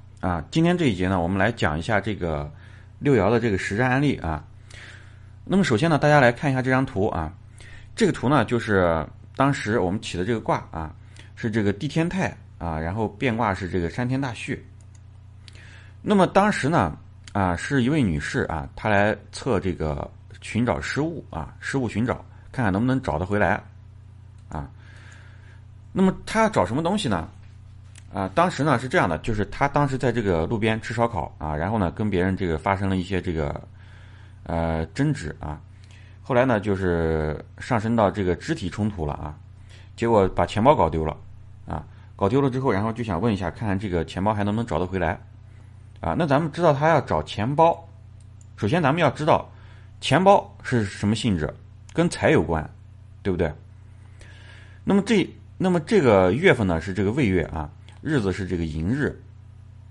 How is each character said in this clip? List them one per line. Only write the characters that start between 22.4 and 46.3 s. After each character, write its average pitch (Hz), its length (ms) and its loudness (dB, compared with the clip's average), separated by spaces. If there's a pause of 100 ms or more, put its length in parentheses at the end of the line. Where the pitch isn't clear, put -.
看 135 100 -4
看 101 120 0
能 101 80 0
不 120 40 0
能 131 160 0
找 76 160 -2
得 87 80 -2
回 101 140 0
来 95 240 2 (840)
啊。 73 200 -10 (1200)
那 185 100 2
么 190 100 2 (120)
她 220 160 0
要 214 80 4
找 101 160 2
什 107 100 -2
么 156 80 -2
东 185 140 0
西 202 100 -4
呢？ 87 220 -2 (840)
啊， 95 200 -4
当 175 160 2
时 131 140 -4
呢 139 160 2
是 127 80 -6
这 151 100 -2
样 139 100 4
的， 80 100 -2
就 110 160 -4
是 101 140 -2
她 - 200 -2
当 143 200 2
时 135 100 -4
在 123 160 0
这 117 100 -2
个 87 240 2
路 113 100 -2
边 110 240 0
吃 - 120 -8
烧 117 120 0
烤 98 320 -6
啊， 76 160 -6
然 78 160 -2
后 113 80 -2
呢 87 140 0
跟 107 180 -4
别 90 140 2
人 95 140 0
这 92 100 -4
个 82 100 0
发 98 160 0
生 95 160 -2
了 95 60 0
一 92 80 -2
些 92 180 -4
这 87 120 -6
个， 76 280 -4 (840)
呃， 82 440 -2
争 143 260 -2
执 76 280 -10
啊， 76 180 -10 (640)
后 139 100 -4
来 123 120 4
呢 123 140 2
就 98 140 0
是 82 720 0 (140)
上 120 200 -2
升 113 180 0
到 101 120 6
这 95 140 -2
个 90 100 2
肢 151 220 -4
体 101 140 -6
冲 104 200 -2
突 85 160 -6
了 73 80 -4
啊， 76 240 -10 (600)
结 117 100 0
果 104 220 6
把 90 160 0
钱 101 180 0
包 143 100 6
搞 90 160 2
丢 80 160 -2
了 78 100 -4 (520)
啊， 82 180 -8 (300)
搞 98 140 0
丢 131 120 2
了 139 80 2
之 127 120 -4
后， 131 100 0
然 98 100 0
后 110 120 -2
就 117 100 -8
想 98 160 -2
问 113 120 2
一 101 40 2
下， 90 160 -4
看 - 160 -6
看 98 100 0
这 101 120 -6
个 85 160 0
钱 92 180 -4
包 107 100 2
还 104 80 -2
能 101 140 0
不 113 40 -2
能 117 60 -4
找 78 140 -2
得 90 80 -2
回 92 100 -4
来 85 220 0 (800)
啊。 82 180 -2
那 165 80 0
咱 139 160 2